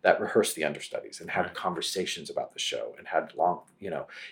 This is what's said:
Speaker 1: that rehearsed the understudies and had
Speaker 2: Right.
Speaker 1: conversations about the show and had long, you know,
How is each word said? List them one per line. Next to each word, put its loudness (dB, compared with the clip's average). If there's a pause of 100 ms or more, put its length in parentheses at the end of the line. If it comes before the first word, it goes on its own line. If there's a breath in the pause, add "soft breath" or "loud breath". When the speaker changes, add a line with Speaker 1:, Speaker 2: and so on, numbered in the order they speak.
Speaker 1:
that 8
rehearsed 4
the 0
understudies -4
and -10
had 2
Speaker 2:
Right. -10
Speaker 1:
conversations -2
about -4
the -10
show -4
and -16
had 0
long, 2 (180)
you -6
know, -4 (260 loud breath)